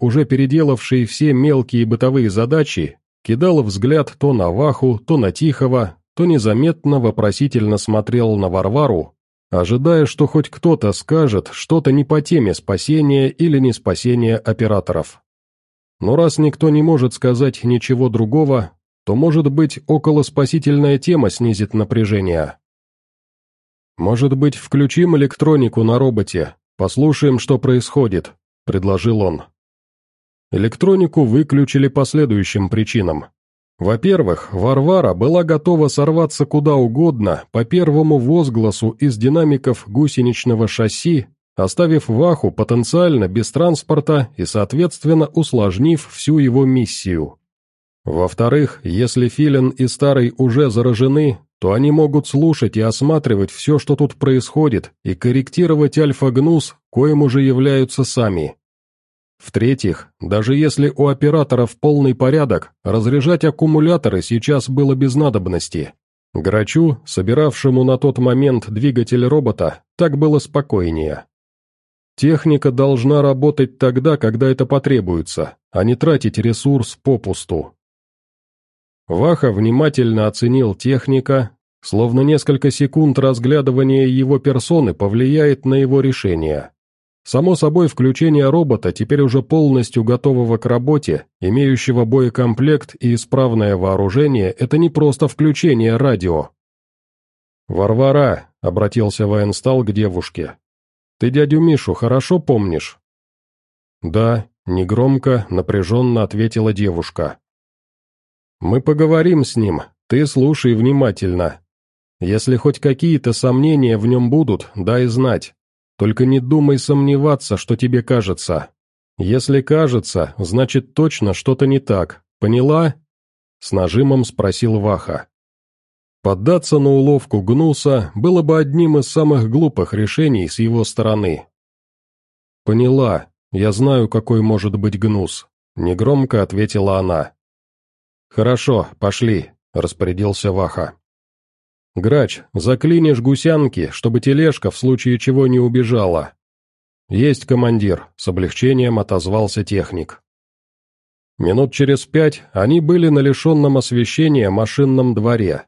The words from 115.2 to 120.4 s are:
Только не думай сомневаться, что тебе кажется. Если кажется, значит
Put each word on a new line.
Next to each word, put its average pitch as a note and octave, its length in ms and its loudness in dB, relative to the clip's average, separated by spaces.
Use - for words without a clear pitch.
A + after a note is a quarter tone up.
Только G#2+ 280 0
не C3 120 2
думай C#3 400 2
сомневаться, C#3 800 0
что - 180 -4
тебе B2 300 0
кажется. F#2 640 -2
Если B2+ 440 0
кажется, B2 760 -2
значит A#2+ 560 -2